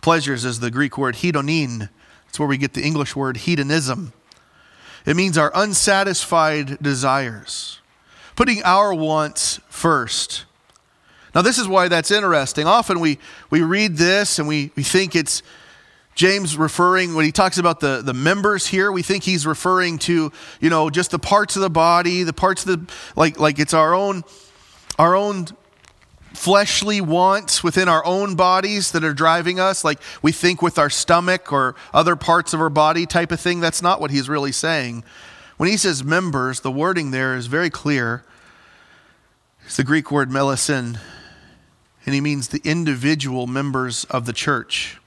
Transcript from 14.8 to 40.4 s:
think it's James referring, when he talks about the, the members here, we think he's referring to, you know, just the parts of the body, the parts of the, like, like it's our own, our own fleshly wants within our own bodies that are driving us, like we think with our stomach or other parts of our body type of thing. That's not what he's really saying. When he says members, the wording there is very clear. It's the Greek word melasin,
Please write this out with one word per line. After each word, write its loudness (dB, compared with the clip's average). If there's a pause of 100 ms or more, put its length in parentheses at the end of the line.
think 0
it's -2 (720)
James 0
referring, 2
when 2
he 2
talks 2
about 0
the, -2
the -4
members 0
here, 0
we -4
think -4
he's -2
referring 0
to, 0 (280)
you 4
know, 2
just -2
the -4
parts 0
of -2
the 0
body, 2
the -4
parts 0
of -2
the, -18 (200)
like, 2
like 0
it's 0
our 4
own, -2 (720)
our 6
own 0 (880)
fleshly 2
wants 2
within 2
our 4
own 0
bodies 0
that 0
are 0
driving 2
us, 0
like 0 (220)
we 4
think 0
with 2
our 4
stomach 0
or 0 (180)
other 4
parts 0
of 0
our 0
body 2
type -2
of -4
thing. -2
That's -2
not 2
what -4
he's -2
really -2
saying. -4 (540)
When 0
he 0
says 0
members, -2
the -6
wording -2
there -2
is -6
very -2
clear. -2 (1400)
It's -8
the 0
Greek 0
word 0
melasin, -2 (1080)